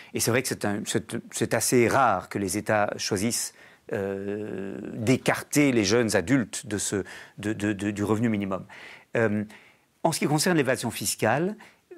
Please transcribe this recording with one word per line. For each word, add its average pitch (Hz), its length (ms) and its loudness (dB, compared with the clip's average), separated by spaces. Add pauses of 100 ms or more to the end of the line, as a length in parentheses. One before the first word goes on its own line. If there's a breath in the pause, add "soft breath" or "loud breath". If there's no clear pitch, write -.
(140 loud breath)
Et 117 60 -4
c'est 117 100 0
vrai 123 120 2
que - 60 -4
c'est 107 160 -4
un, 104 220 -2
c'est, - 300 -4 (140)
c'est - 240 -2
assez 120 320 4
rare 110 440 2
que - 80 -4
les 98 180 -2
États 104 400 0
choisissent, - 560 -2 (400 loud breath)
euh, 101 840 -6 (160)
d'écarter 131 760 2
les 117 140 4
jeunes 107 320 4
adultes 104 500 0
de 104 120 -2
ce, 95 260 -2 (340 loud breath)
de, 104 140 -2
de, 104 200 0
de, 101 180 -2
du 101 120 -2
revenu 110 280 2
minimum. 95 340 -2 (520 loud breath)
Euh, 107 280 2 (580 loud breath)
en 165 80 2
ce 156 80 -2
qui 208 80 0
concerne 156 300 2
l'évasion 123 340 0
fiscale, 131 640 0 (420 loud breath)